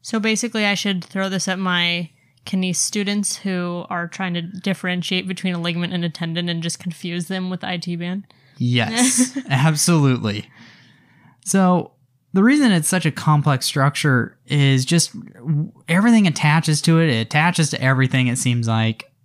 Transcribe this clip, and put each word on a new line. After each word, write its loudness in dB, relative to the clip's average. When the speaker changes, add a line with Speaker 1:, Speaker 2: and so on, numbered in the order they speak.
Speaker 1:
So -4
basically -2
I 0
should -4
throw -6
this -4
at -4
my -2
kines -2
students -2
who -6
are -6
trying -6
to -4
differentiate -4
between -4
a -6
ligament -4
and -2
a -2
tendon -6
and -4
just -6
confuse -8
them -6
with -8
the -8
I -6
T -8
band? -8
Speaker 2:
Yes, 0
Speaker 1:
<laughs> -14
Speaker 2:
absolutely. 2
So 2
the 4
reason 6
it's 2
such 0
a 2
complex 2
structure 0
is 2
just 0
w-, -4
everything 6
attaches 2
to 4
it. 4
It 2
attaches 2
to -6
everything, 2
it -2
seems 0
like. -2